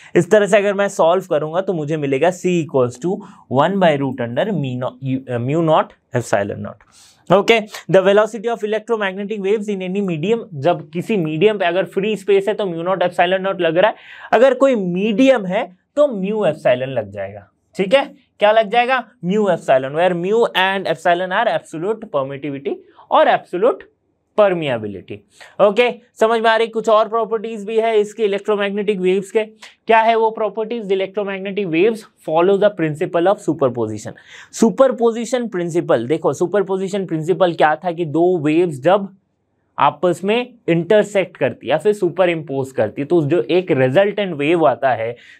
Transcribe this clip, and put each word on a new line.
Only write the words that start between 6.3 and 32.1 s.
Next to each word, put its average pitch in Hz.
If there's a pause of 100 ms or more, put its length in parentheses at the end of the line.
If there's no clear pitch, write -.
naught। - (240)
ओके, 202 (320)
the 190
velocity 208
of 233
electromagnetic 208
waves 202
in 196
any 196
medium, 180 (140)
जब 156
किसी 196
मीडियम 170
पे 185
अगर 175
फ्री 202
स्पेस 196
है 214
तो 208
mu 180
naught 170
epsilon 180
naught 190
लग 165
रहा 202
है, - (360)
अगर 254
कोई 262
मीडियम 208
है 202 (180)
तो 294
mu 208
epsilon 139
लग 117
जाएगा। 98 (260)
ठीक 190
है, 277 (240)
क्या 208
लग 220
जाएगा, 240 (160)
mu 190
epsilon, 160
where 180 (120)
mu 220 (120)
and 190
epsilon 175
are 226 (100)
absolute 208
permittivity 139 (360)
और 294
absolute 202 (640)
permeability। 123 (460)
ओके, 214 (280)
समझ 226
में 226
आ 226
रही? 226
कुछ 226
और 220
प्रॉपर्टीज 220
भी 220
है 220
इसके 208
इलेक्ट्रोमैग्नेटिक 202
वेव्स 185
के। 220 (440)
क्या 226
है 226
वो 220
प्रॉपर्टीज? 220
Electromagnetic 196
waves 185
follow 175